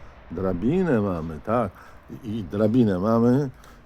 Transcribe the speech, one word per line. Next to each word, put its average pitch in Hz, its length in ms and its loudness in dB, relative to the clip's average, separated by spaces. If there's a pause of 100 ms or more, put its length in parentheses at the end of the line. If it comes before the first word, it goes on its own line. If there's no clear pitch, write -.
(320)
drabinę 107 680 0
mamy, 82 440 -4
tak. 110 260 -2 (520)
I, 113 140 -8
i 107 60 -6
drabinę 104 560 2
mamy, 117 500 2 (360)